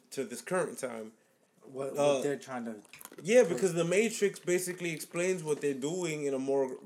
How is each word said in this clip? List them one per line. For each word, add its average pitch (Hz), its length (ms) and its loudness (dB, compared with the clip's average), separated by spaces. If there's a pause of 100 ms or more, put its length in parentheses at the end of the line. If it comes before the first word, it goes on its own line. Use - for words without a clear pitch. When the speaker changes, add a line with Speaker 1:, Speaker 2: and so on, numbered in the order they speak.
(120)
Speaker 1:
to 135 120 -4
this 117 160 -10
current - 380 -2
time. 113 340 -8 (600)
Speaker 2:
What, 135 220 -6
what 143 80 0
Speaker 1:
Uh, 143 200 4
Speaker 2:
they're 139 160 0
trying 123 260 -8
to 117 100 -6 (480)
Speaker 1:
Yeah, 226 220 8
because 175 300 2
The 170 100 2
Matrix 202 560 2
basically 175 520 -2
explains 175 520 -2
what 147 160 0
they're 143 140 0
doing 151 500 -2
in 139 100 0
a 131 40 0
more, 135 480 0